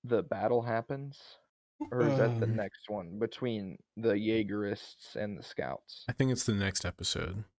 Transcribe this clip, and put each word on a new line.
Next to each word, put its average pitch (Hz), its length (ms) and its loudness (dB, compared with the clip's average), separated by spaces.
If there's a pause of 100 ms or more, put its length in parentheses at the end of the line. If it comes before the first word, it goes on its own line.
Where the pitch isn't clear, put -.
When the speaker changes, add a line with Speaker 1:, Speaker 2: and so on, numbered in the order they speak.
Speaker 1:
the 117 180 2
battle 110 400 2
happens? 139 580 -4 (680)
Or 123 120 2
is 135 160 4
that 117 220 4
the 110 60 4
Speaker 2:
Um, 113 100 2
Speaker 1:
next 104 340 -6
one 95 280 -6
between 110 600 -2 (180)
the 113 160 4
Jaegerists 104 1040 0
and 104 220 -4
the - 40 -14
Scouts? - 680 -6
Speaker 2:
I 120 40 -4
think 131 180 2
it's 127 140 0
the 117 100 2
next 98 300 0
episode. 90 600 -4 (140)